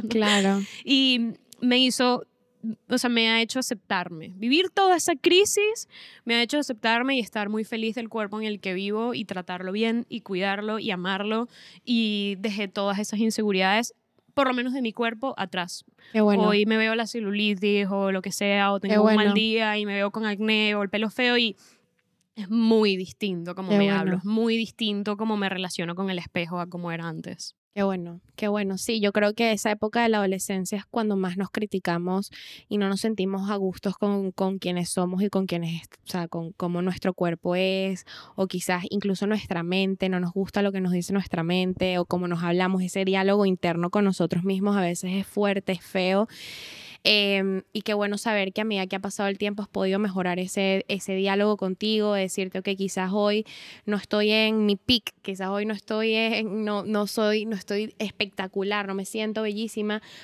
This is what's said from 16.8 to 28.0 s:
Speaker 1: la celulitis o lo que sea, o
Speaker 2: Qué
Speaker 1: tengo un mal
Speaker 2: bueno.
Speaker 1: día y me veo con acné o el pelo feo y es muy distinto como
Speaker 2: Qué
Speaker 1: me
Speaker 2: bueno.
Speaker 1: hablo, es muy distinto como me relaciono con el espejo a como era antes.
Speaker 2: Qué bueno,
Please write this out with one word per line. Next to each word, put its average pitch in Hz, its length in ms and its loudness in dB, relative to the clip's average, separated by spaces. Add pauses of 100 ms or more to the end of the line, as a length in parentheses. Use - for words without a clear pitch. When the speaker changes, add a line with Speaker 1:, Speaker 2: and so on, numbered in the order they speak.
Speaker 1:
la 226 140 -2
celulitis 208 840 0
o 196 220 0
lo 190 100 -2
que 190 120 -8
sea, 202 400 2
o 196 80 -2
Speaker 2:
Qué 196 80 -2
Speaker 1:
tengo 214 140 6
un 220 40 8
mal 220 80 8
Speaker 2:
bueno. 208 180 6
Speaker 1:
día 220 440 2
y 208 80 -2
me 202 80 -2
veo 202 180 0
con 220 140 -4
acné 214 500 2
o 202 80 0
el 196 60 -2
pelo 214 200 -2
feo 247 280 2
y 233 180 0 (800)
es 196 140 -8
muy 220 480 4
distinto 180 580 -6
como 190 140 -6
Speaker 2:
Qué 208 80 6
Speaker 1:
me 202 80 6
Speaker 2:
bueno. 196 140 2
Speaker 1:
hablo, 185 180 2
es 185 80 -6
muy 226 320 2
distinto 208 580 -2
como 214 220 -2
me 196 100 0
relaciono 180 480 -4
con 190 140 -2
el 185 100 -2
espejo 170 400 -4
a 175 80 -6
como 175 240 -8
era 165 160 -6
antes. - 480 -10 (180)
Speaker 2:
Qué 202 100 0
bueno, 180 380 -4 (160)